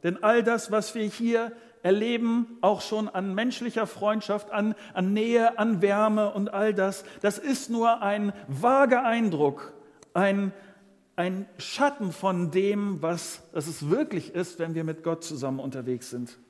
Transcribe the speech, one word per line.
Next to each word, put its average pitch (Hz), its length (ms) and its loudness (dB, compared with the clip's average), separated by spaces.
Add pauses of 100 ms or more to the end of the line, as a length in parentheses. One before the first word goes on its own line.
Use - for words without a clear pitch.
Denn 175 220 -2
all 226 180 6
das, 226 300 0
was 214 240 -2
wir 220 100 -2
hier 233 460 -2 (300)
erleben, 226 800 2
auch 202 200 4
schon 214 260 -4
an 190 260 -4
menschlicher 226 540 -2
Freundschaft, 208 640 -2
an, 214 240 0 (180)
an 185 200 0
Nähe, 233 440 2
an 214 240 2
Wärme 208 520 4
und 202 200 -4
all 208 200 2
das, 190 300 0 (180)
das 202 160 2
ist 277 320 -2
nur 233 320 2
ein 202 320 0 (140)
vager 247 560 4
Eindruck, 190 680 2 (400)
ein, 196 380 2 (640)
ein 185 320 -2 (100)
Schatten 277 540 -2
von 175 400 -2
dem, 202 500 0
was, 165 400 -4 (120)
was 151 140 -4
es 151 220 -6
wirklich 233 460 0
ist, 175 240 -6
wenn 165 160 -4
wir 160 80 -4
mit 160 200 -6
Gott 165 200 -4
zusammen 135 360 -6
unterwegs 127 500 -6
sind. 123 280 -10 (120)